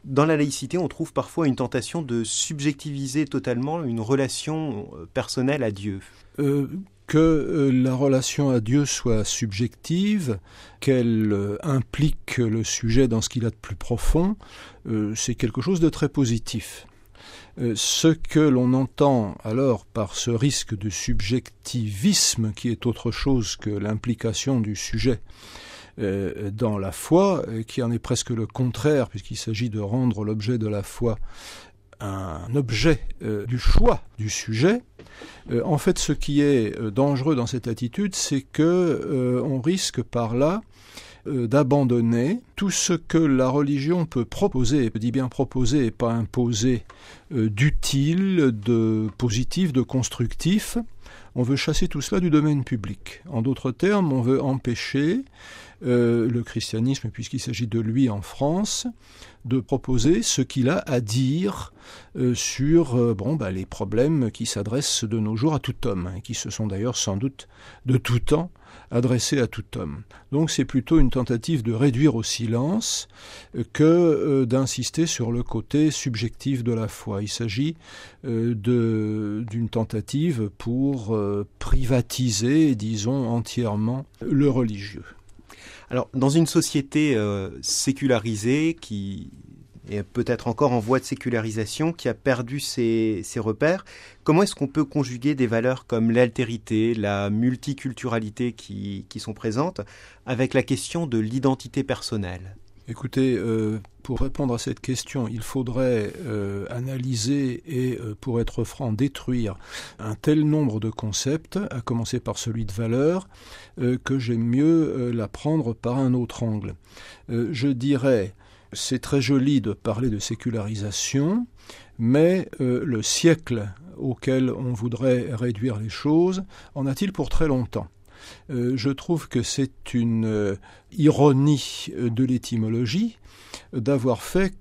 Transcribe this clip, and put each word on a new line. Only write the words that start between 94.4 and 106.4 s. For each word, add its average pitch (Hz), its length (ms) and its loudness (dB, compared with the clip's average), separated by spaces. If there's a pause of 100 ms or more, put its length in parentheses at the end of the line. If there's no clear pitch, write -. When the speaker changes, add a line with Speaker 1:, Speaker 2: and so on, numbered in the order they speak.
Speaker 1:
est-ce 196 120 -2
qu'on 139 120 -2
peut 147 180 0
conjuguer 131 500 -2
des 127 120 2
valeurs 117 380 0
comme 113 240 0
l'altérité, 117 840 2
la 101 360 -2
multiculturalité 117 1200 -2
qui, 101 560 -10
qui - 100 -12
sont 113 140 -10
présentes, 120 480 -4 (440)
avec 127 280 -2
la 135 100 4
question 165 440 -4
de 117 100 -2
l'identité 127 640 0
personnelle ? 95 720 -6 (320)
Speaker 2:
Écoutez, 127 500 0
euh, 110 420 -2 (240)
pour 117 160 -6
répondre 135 360 0
à - 20 -4
cette 120 240 -6
question, 127 460 -6
il 110 140 -8
faudrait, 123 680 -2 (140)
euh, 101 440 -4